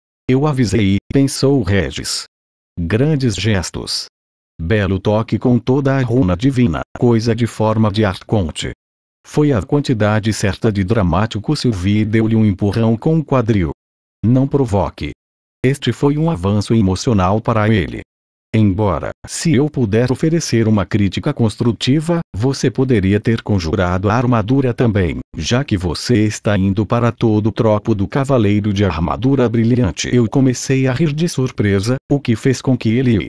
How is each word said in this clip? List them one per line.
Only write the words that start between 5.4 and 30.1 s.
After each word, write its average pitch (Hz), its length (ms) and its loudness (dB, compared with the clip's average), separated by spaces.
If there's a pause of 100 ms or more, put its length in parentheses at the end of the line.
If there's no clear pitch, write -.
toda 135 380 0
a 135 40 0
runa 117 360 0
divina, 120 460 0 (140)
coisa 117 380 2
de 113 140 -2
forma 110 420 0
de 107 140 0
arconte. 87 680 -4 (560)
Foi 147 240 0
a 117 120 2
quantidade 107 680 0
certa 104 380 -2
de 101 140 0
dramático. 104 720 0
Sylvie 104 480 0
deu-lhe 110 320 0
um 110 100 4
empurrão 104 500 0
com 160 220 0
o 147 60 -2
quadril. 131 480 0 (520)
"Não 131 220 2
provoque." 101 640 -2 (540)
Este 127 280 0
foi 143 260 0
um 160 100 0
avanço 101 460 0
emocional 98 680 2
para 110 320 0
ele. 73 280 -2 (520)
Embora, 104 580 0 (140)
se - 300 -2
eu 147 160 2
puder 117 400 0
oferecer 135 560 0
uma 107 180 2
crítica 101 480 -2
construtiva, 127 840 0 (160)
você 131 340 -2
poderia 107 520 2
ter 113 220 -2
conjurado 92 680 0
a 107 40 2
armadura 120 600 0
também, 95 460 0 (160)
já 107 260 -2
que 107 140 -2
você 92 480 0
está 104 340 -2
indo 98 260 0
para 117 280 0
todo 107 340 0
o 107 60 0
tropo 110 420 0
do 98 140 -2
Cavaleiro 107 640 0
de 101 120 0
Armadura 95 640 0
Brilhante. 113 640 0